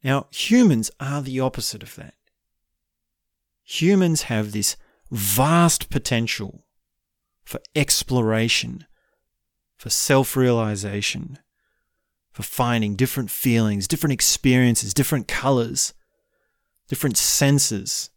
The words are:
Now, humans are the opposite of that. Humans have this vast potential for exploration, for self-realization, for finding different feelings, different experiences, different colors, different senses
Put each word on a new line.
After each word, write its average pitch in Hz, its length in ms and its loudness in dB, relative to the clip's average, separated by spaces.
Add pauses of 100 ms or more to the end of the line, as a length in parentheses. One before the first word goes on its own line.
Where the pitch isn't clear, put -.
Now, 135 280 -2
humans 190 680 4
are 143 220 -6
the 131 200 -6
opposite 131 420 -4
of - 140 -20
that. - 180 -20 (1500)
Humans 175 640 2
have 107 280 -2
this 104 240 -4 (340)
vast 143 800 2
potential 117 760 -4 (800)
for - 160 -12 (140)
exploration, 117 1120 0 (920)
for - 120 -14
self-realization, 113 1500 0 (920)
for - 100 -14
finding 117 540 -2
different 127 340 -2
feelings, 107 580 0
different 156 240 0
experiences, 123 800 2
different 135 360 0
colors, 131 680 -2 (960)
different 131 280 -2
senses - 1000 0